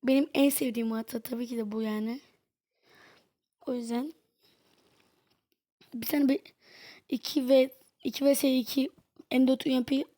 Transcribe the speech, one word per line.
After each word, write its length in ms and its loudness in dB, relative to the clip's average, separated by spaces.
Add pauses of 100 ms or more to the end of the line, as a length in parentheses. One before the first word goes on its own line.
benim 300 2
en 160 4
sevdiğim 420 -4
harita 280 -6
tabii 280 -8
ki 100 -8
de 140 -6
bu 100 -6
yani. 400 -6 (1400)
O 80 -6
yüzden 400 -6 (1800)
bir 140 -8
tane 220 2
bir 100 0 (720)
iki 400 -4
ve 260 4 (280)
iki 220 -4
V 100 6
S 220 2
iki 320 -2 (420)
M 160 4
dört 200 2
U 20 0
M 140 2
P 200 0 (140)